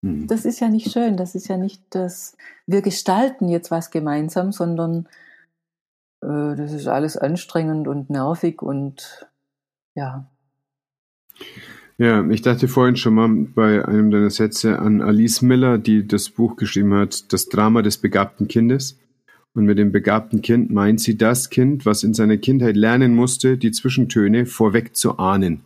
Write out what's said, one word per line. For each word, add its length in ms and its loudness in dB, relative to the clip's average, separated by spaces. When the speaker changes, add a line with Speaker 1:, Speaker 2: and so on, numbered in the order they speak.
Speaker 1:
Mhm. 260 -6
Speaker 2:
Das 180 -4
ist 160 -4
ja 80 0
nicht 220 -2
schön, 260 -2
das 180 -8
ist 140 -10
ja 80 -4
nicht, 340 -6
dass 460 -8
wir 160 0
gestalten 680 0
jetzt 220 -2
was 200 -6
gemeinsam, 600 -4
sondern, 560 -4
äh, 340 -6
das 160 -8
ist 160 -8
alles 280 -2
anstrengend 720 -4
und 240 -6
nervig 520 -4
und, 680 -10
ja. 320 -10
Speaker 1:
Ja, 320 2
ich 120 0
dachte 240 0
vorhin 300 2
schon 180 0
mal 140 4
bei 320 2
einem 240 2
deiner 200 2
Sätze 500 -2
an 220 2
Alice 400 2
Miller, 360 4
die 300 2
das 220 -2
Buch 260 -2
geschrieben 380 0
hat, 380 -2
Das 160 -2
Drama 340 2
des 160 0
begabten 500 -2
Kindes. 500 0
Und 120 2
mit 120 4
dem 140 2
begabten 480 0
Kind 300 2
meint 300 2
sie 180 -2
das 320 0
Kind, 340 0
was 180 0
in 120 0
seiner 240 2
Kindheit 360 2
lernen 400 4
musste, 440 2
die 120 0
Zwischentöne 760 0
vorweg 500 0
zu 220 -2
ahnen. 480 0